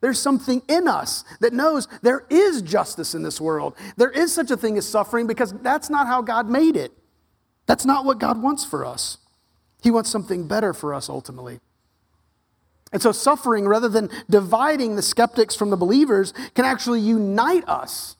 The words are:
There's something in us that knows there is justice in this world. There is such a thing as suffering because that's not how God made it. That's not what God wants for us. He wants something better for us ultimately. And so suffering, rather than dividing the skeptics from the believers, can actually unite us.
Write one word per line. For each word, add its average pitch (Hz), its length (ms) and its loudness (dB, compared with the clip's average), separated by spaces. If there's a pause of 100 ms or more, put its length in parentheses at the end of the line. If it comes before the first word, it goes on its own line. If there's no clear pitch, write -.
There's 247 160 0
something 262 480 0
in 330 220 2
us - 340 -2 (160)
that 233 140 2
knows 285 340 0 (160)
there 254 260 2
is 339 320 4
justice 170 540 -4
in 160 80 -6
this 156 180 -6
world. 151 360 -4 (200)
There 247 140 4
is 320 240 0
such 311 160 -2
a 254 60 0
thing 214 200 -2
as 196 80 -2
suffering 226 440 -2
because 220 240 -2 (100)
that's 277 260 -2
not 285 200 0
how 247 140 0
God 226 280 -2
made 302 240 4
it. 139 160 -4 (760)
That's - 180 0
not 269 200 2
what 269 140 0
God 233 240 -2
wants 277 220 0
for 139 200 -6
us. - 340 -8 (600)
He 233 120 4
wants 226 180 0
something 180 380 -4
better 202 240 0
for 151 200 -6
us 139 160 -8
ultimately. 127 520 -12 (1300)
And - 80 -2
so 220 120 4
suffering, 214 560 0
rather 226 200 2
than 214 220 0 (180)
dividing 226 680 2
the 202 60 -4
skeptics 226 520 2
from 208 160 0
the 202 60 2
believers, 196 580 2 (220)
can 247 80 4
actually 247 340 0
unite 226 680 2
us. - 520 -6